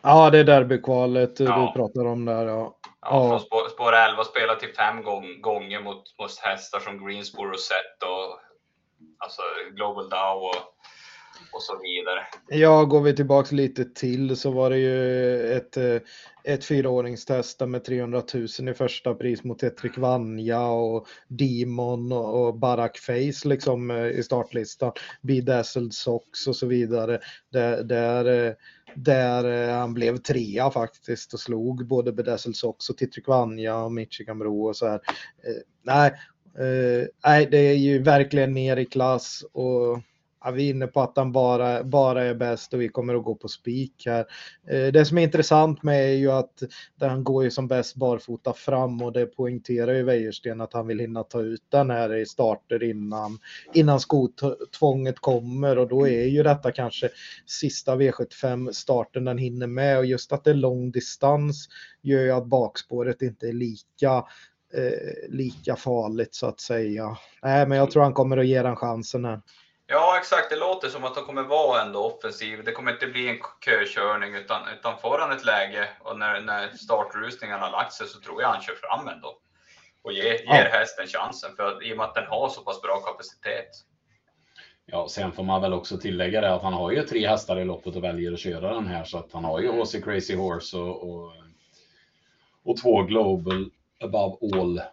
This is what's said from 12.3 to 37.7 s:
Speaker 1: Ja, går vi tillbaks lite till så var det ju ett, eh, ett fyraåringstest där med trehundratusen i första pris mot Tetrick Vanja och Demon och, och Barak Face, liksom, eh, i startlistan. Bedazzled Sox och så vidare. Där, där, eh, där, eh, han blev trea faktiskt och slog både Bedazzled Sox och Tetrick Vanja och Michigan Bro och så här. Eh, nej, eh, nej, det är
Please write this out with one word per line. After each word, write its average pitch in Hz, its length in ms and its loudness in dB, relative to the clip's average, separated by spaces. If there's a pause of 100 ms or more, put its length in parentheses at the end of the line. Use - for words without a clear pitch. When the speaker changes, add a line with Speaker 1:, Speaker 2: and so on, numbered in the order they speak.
Speaker 1:
Ja, 156 340 8
går 143 180 4
vi 143 140 4
tillbaks 139 360 4
lite 135 340 0
till 127 520 -4
så 135 140 -2
var 131 180 2
det 131 80 2
ju 127 760 0
ett, 123 240 -4
eh, 123 180 2 (480)
ett 139 220 -4
fyraåringstest 127 960 -2
där 131 60 -2
med 123 180 -6
trehundratusen 123 840 -4
i 123 60 -6
första 123 420 -2
pris 120 280 -4
mot 123 160 -8
Tetrick 123 380 -4
Vanja 117 680 -2
och 113 400 -2 (200)
Demon 123 840 -2
och, 117 360 0
och 113 100 0
Barak 117 400 0
Face, 135 500 -4
liksom, 127 440 0
eh, 117 160 -2
i 117 160 -2
startlistan. 120 680 -4 (300)
Bedazzled 123 720 0
Sox - 540 -6
och 127 80 -2
så 127 120 -4
vidare. 117 520 0 (320)
Där, 117 320 0
där, 120 640 2
eh, 110 60 -2 (420)
där, 123 760 2
eh, 120 60 0
han 120 180 -2
blev 117 240 0
trea 120 540 -2
faktiskt - 600 -6
och 113 60 -10
slog 123 480 -6
både 123 240 0
Bedazzled 117 440 -4
Sox - 340 -8
och 117 80 -6
Tetrick - 300 -6
Vanja 113 500 0
och 113 140 -4
Michigan 110 480 -10
Bro 107 280 -2
och 107 100 -4
så 117 100 0
här. 107 80 0 (480)
Eh, 113 180 -8 (220)
nej, 143 240 6 (520)
eh, 127 480 0 (180)
nej, 147 260 8
det 151 60 6
är 143 200 8